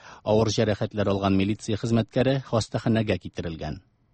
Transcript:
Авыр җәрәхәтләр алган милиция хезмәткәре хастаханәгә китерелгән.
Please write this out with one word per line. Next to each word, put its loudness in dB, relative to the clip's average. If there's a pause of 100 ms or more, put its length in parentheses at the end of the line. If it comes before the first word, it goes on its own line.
(240)
Авыр 4
җәрәхәтләр 0
алган 2
милиция -2
хезмәткәре 0
хастаханәгә 0
китерелгән. -8 (320)